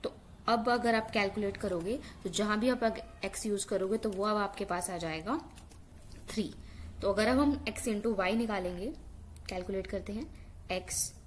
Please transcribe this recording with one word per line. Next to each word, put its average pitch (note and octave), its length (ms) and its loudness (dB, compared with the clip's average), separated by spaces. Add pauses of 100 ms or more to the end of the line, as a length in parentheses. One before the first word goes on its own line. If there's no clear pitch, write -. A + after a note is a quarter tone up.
तो - 100 -4 (340)
अब A3+ 220 4
अगर A#3 260 6
आप A3 160 2
calculate G3+ 460 2
करोगे F#3+ 420 0 (240)
तो F#3+ 60 -2
जहाँ G#3 300 2
भी B3+ 100 6
आप B3+ 140 2
अग-, A3 180 2 (240)
X - 200 -4
use G3+ 220 2
करोगे F#3+ 300 2
तो A3 140 0
वो F#3+ 140 0
अब G#3 120 4
आपके G3 280 0
पास F3+ 240 0
आ F3+ 80 -4
जाएगा E3+ 420 -2 (880)
थ्री। G#3+ 140 0 (580)
तो G3 100 4
अगर G#3+ 160 4
अब B3+ 120 6
हम C#4+ 280 4
X A3 200 -2
into G#3+ 300 2
Y F#3+ 180 4
निकालेंगे, G3+ 580 0 (560)
calculate F#3+ 380 -2
करते G3+ 260 -4
हैं A#3+ 120 -4 (460)
X - 400 -2 (160)